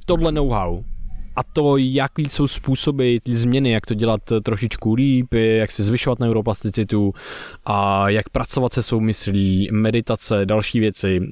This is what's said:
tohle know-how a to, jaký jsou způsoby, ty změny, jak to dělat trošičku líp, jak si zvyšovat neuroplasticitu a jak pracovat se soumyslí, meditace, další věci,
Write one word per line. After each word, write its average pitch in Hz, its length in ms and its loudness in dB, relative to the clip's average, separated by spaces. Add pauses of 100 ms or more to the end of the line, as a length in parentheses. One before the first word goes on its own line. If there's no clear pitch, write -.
tohle 165 260 2
know-how 107 500 0 (540)
a 127 60 -2
to, 143 340 2
jaký 135 520 0
jsou 143 180 0
způsoby, 131 760 2
ty 120 120 -2
změny, 123 360 2
jak 110 160 0
to 120 80 -2
dělat 110 260 0 (220)
trošičku 110 520 -2
líp, 127 400 2
jak 110 380 2
si 107 100 -2
zvyšovat 120 360 0
neuroplasticitu 107 960 0 (540)
a 98 420 2
jak 104 200 0
pracovat 120 440 -2
se 120 100 -2
soumyslí, 101 880 0
meditace, 110 760 0
další 107 340 0
věci, 95 400 0 (120)